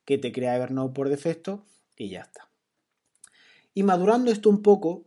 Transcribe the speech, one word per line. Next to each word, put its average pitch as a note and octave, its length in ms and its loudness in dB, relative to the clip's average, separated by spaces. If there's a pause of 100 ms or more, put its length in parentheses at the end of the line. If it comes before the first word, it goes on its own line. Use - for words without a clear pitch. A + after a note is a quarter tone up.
que C#3 140 0
te A#2+ 140 -6
crea B2 240 -2
Evernote C3 360 -4
por C#3 160 -4
defecto, E3 560 -6 (320)
y G#2 140 -12
ya F2+ 100 -14
está. - 300 -20 (1200)
Y G3 120 -2
madurando G3+ 460 2
esto G#3+ 200 2
un G3+ 100 4
poco, G3 460 2